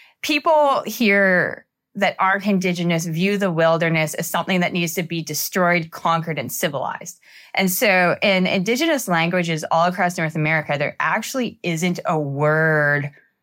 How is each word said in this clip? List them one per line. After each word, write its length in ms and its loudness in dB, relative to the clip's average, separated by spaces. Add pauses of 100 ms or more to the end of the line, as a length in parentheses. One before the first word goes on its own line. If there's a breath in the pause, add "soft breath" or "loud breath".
(220 loud breath)
People 640 2
here 800 2 (320)
that 240 0
aren't 260 0
Indigenous 640 0
view 320 0
the 100 0
wilderness 640 2
as 140 -6
something 320 -2
that 120 0
needs 220 -2
to 80 -4
be 220 -6
destroyed, 680 -2
conquered, 480 -2
and 140 -8
civilized. 680 -6 (360 loud breath)
And 160 0
so 500 2
in 240 2
Indigenous 640 0
languages 640 0
all 160 4
across 280 0
North 200 -4
America, 420 0
there 220 -2
actually 640 -2
isn't 420 -2
a 140 0
word 920 0 (340 soft breath)